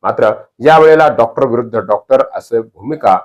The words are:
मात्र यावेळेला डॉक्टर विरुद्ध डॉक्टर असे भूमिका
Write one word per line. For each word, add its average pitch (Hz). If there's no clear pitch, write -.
मात्र 107
यावेळेला 156
डॉक्टर 131
विरुद्ध 117
डॉक्टर 107
असे -
भूमिका 113